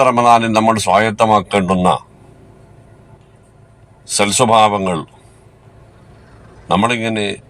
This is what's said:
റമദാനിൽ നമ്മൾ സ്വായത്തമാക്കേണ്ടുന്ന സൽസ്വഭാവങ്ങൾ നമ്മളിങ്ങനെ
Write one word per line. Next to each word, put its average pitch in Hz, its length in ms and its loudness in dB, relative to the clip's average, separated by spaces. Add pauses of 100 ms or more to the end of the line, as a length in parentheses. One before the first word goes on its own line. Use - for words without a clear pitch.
റമദാനിൽ 120 460 2
നമ്മൾ 110 220 2 (100)
സ്വായത്തമാക്കേണ്ടുന്ന 101 1040 0 (2250)
സൽസ്വഭാവങ്ങൾ 104 920 0 (1700)
നമ്മളിങ്ങനെ 110 580 -2 (220)